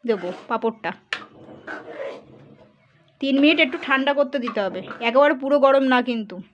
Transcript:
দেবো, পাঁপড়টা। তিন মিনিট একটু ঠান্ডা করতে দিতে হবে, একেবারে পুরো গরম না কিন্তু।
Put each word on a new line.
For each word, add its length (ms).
দেবো, 200
পাঁপড়টা। 420
তিন 200
মিনিট 240
একটু 200
ঠান্ডা 340
করতে 260
দিতে 200
হবে, 160
একেবারে 340
পুরো 240
গরম 180
না 60
কিন্তু। 260